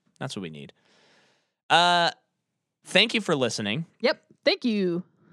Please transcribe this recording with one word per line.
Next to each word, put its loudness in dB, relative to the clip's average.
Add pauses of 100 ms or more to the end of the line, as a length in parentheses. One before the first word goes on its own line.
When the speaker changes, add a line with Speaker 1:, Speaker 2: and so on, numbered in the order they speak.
(200)
Speaker 1:
That's -10
what -10
we -10
need. -18 (960)
Uh, 4 (720)
thank 2
you 0
for 0
listening. -2 (160)
Speaker 2:
Yep. -2 (240)
Thank 0
you. 0 (300)